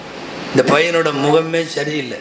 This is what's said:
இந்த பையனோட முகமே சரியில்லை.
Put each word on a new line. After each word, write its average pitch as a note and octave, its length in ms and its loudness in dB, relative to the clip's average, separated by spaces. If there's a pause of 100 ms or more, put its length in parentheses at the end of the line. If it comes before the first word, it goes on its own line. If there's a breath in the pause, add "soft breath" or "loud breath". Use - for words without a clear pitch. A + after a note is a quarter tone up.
(560)
இந்த B2+ 180 4
பையனோட E3 380 2
முகமே D#3+ 520 2
சரியில்லை. D3 560 -4